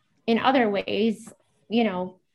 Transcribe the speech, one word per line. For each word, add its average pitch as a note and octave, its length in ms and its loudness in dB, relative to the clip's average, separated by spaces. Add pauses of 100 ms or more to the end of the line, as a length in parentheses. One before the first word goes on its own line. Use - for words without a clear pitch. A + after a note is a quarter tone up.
(260)
in A3+ 120 2
other B3+ 300 2
ways, G3+ 640 -2 (360)
you A3+ 160 2
know, F#3 320 -4 (180)